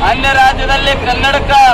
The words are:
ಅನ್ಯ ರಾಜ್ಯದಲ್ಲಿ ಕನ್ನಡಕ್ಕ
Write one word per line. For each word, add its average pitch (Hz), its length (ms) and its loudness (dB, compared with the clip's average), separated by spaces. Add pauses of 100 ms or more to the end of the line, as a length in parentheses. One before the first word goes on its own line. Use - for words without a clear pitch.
(100)
ಅನ್ಯ 262 220 -2
ರಾಜ್ಯದಲ್ಲಿ 269 600 0 (140)
ಕನ್ನಡಕ್ಕ 277 460 -2 (220)